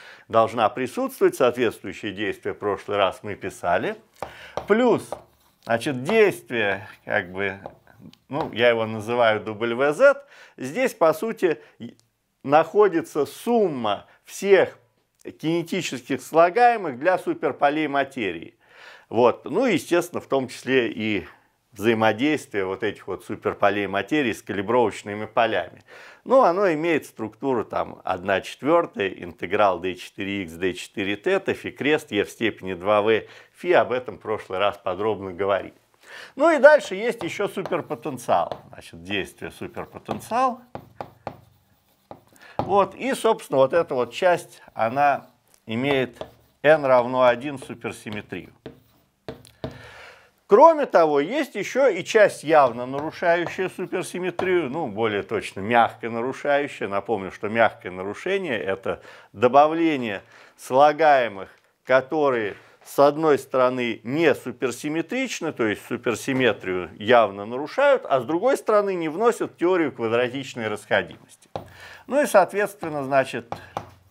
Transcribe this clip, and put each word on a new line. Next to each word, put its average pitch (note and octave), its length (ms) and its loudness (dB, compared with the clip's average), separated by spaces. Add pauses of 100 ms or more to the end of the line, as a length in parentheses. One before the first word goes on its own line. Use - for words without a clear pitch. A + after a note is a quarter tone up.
(280)
должна A2+ 420 2
присутствовать. F#3+ 640 -2
Соответствующие G#2+ 800 -2
действия G2 400 -6
в - 40 -14
прошлый G2+ 400 -4
раз F#2+ 240 2
мы G#2 140 -10
писали. F#2+ 600 -4 (720)
Плюс, A3 420 2 (560)
значит, B2 380 -4
действие, C3+ 840 0 (180)
как G2+ 260 -2
бы, G2 280 -6 (720)
ну, C#3 240 -8
я A#2+ 160 4
его A2+ 160 2
называю A2 560 0
W A#2 520 -2
Z. C4+ 320 4 (320)
Здесь, F#3 360 -4
по D#3+ 200 2
сути, F#3+ 460 -2 (180)
и A#2 180 -18 (480)
находится D#3+ 840 2
сумма C#3+ 800 -2 (180)
всех F#3+ 540 2 (460)
кинетических D3+ 1000 -6
слагаемых F3+ 760 2
для F3 220 0
суперполей D#3 680 -2
материи. C3+ 720 -4 (520)
Вот. A2+ 360 2
Ну, G3+ 200 -2
естественно, E3+ 560 -2
в - 60 -16
том C3 200 -2
числе B2 420 0
и G#2+ 380 -4 (460)
взаимодействие A2 920 0
вот F#2+ 160 -6
этих G2+ 260 -6
вот F#2 160 -10
суперполей G2+ 640 -2
материи G2+ 460 -2
с - 80 -12
калибровочными G#2 840 -2
полями. A2 580 -2 (400)
Ну, C4 180 4
оно F#3 320 2
имеет D#3 320 -2
структуру A2+ 580 -4
там - 400 -8
одна F#2 380 -2
четвертая, D3 680 -2
интеграл F#2 720 -2
D F#2 140 -4
четыре G2 500 -8
икс, D#2+ 100 -12
D F2+ 200 -2
четыре G2+ 440 -6
тета, F#3+ 360 -2
фи G2 160 -10
крест, D3 420 -2
е G2+ 120 2
в - 60 -6
степени F#2+ 440 -6
два G2+ 280 2
в, G#2+ 220 2 (300)
фи, F3 200 -2
об A2 180 4
этом B2 260 -6
в - 40 -20
прошлый G#2 360 -6
раз G2 200 0
подробно F#2+ 540 -4
говорили. F#2 440 -2 (600)
Ну D4+ 140 4
и D#4 80 4
дальше C4+ 380 6
есть A3 260 -4
еще F3+ 260 -4
суперпотенциал. C#3+ 1120 -4 (100)
Значит, - 340 -20
действие F2+ 480 -8
суперпотенциал. A#3 1120 -6 (2000)
Вот, F#3 380 0
и, B3+ 200 -4
собственно, A3 420 -2
вот C3+ 160 4
эта E3 220 0
вот A#2+ 180 -2
часть, - 480 0 (120)
она C3+ 520 0 (400)
имеет B2+ 580 -2 (380)
n D3 240 4
равно B2+ 380 2
один B2+ 340 2
суперсимметрию. G#2 960 -12 (1900)
Кроме D4 400 8
того, D#3 360 4
есть A#3+ 340 -4
еще B3 320 0
и F3+ 160 0
часть, G#3 400 4
явно C3 420 4
нарушающая E3 840 -2
суперсимметрию, F3+ 1000 -4
ну, D#3 180 -6
более G#2 360 -2
точно, G2 380 -6
мягко A2+ 480 0
нарушающая. C3 800 -4
Напомню, G2 440 -4
что - 180 -10
мягкое G#2+ 400 0
нарушение — G#2 720 -6
это G2 400 -6 (320)
добавление C#3 880 2 (340)
слагаемых, C3+ 960 2 (340)
которые, C3 720 0 (280)
с - 160 -2
одной D3 400 4
стороны, B2+ 640 -2
не C#3 320 2
суперсимметричны, D#3 1160 -6
то B2+ 140 -2
есть G2+ 220 -4
суперсимметрию G#2 1120 -2
явно G#2 460 2
нарушают, D3+ 600 0
а C3+ 140 2
с B2 60 -4
другой F3+ 320 0
стороны, G#3 360 0
не E3 160 -6
вносят G3 440 -2
в - 40 -20
теорию E3+ 340 2
квадратичной B2 760 -4
расходимости. G2+ 840 -4 (580)
Ну C#4+ 140 2
и, C4+ 40 2
соответственно, F#3 800 0
значит, C3 500 -2 (560)